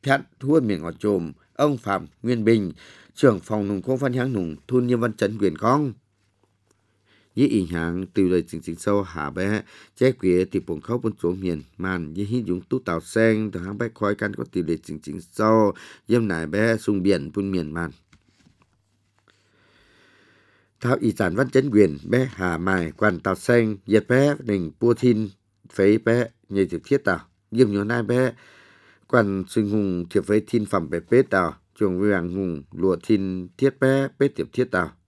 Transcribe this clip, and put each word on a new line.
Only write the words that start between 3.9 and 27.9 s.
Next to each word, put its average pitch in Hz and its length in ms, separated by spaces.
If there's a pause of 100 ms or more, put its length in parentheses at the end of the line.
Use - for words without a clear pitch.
văn 127 160
háng 127 200
nùng, 85 220 (120)
thun 123 200
nhân 123 120
văn 113 140
trấn 107 240
quyền 90 200
con. 127 360 (1400)
Dĩ 135 120
ý 101 180
hạng 85 420
tiêu 95 220
lệ 90 180
chính 80 140
chính 82 140
sâu 101 260
hạ 80 280
bé, 95 320 (340)
chế 131 160
quế 92 400
thì 95 80
bổng 78 220
khóc 120 220
bún 110 180
xuống 90 180
miền, 87 220 (160)
màn 87 360
dĩ 95 100
hít 110 240
dũng 90 140
tú 127 180
tàu 85 220
sen, 110 500
từ 92 80
háng 95 180
bé 113 180
khói 101 200
căn 101 180
có 123 180
tiêu 90 160
lệ 80 160
chính 78 160
chính 78 220
sâu, 107 520 (340)
dâm 113 200
nải 82 200
bé 110 300
sung 101 260
biển 87 320
bún 98 160
miền 80 220
màn. 82 180 (3000)
Thao 127 180
ý 110 180
sản 98 180
văn 127 140
chấn 131 200
quyền, 98 280 (120)
bé 127 240
hà 90 240
mài, 87 340
quan 92 280
tàu 95 160
sen, 113 420 (100)
diệt 104 200
bé 139 320
đình 98 400
bua 117 140
thin, 110 360 (440)
phế 101 240
bé, 117 300 (220)
nhảy 98 160
tiểu 82 180
thiết 139 140
tàu, 92 220 (320)
dâm 113 200
nhớ 101 120
nai 117 200